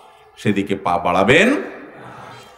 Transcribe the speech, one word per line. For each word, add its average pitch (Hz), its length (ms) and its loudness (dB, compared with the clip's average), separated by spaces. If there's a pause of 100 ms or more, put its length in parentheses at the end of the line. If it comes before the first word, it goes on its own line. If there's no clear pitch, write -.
(360)
সেদিকে 98 400 -2
পা 87 220 -2
বাড়াবেন। 113 640 4 (960)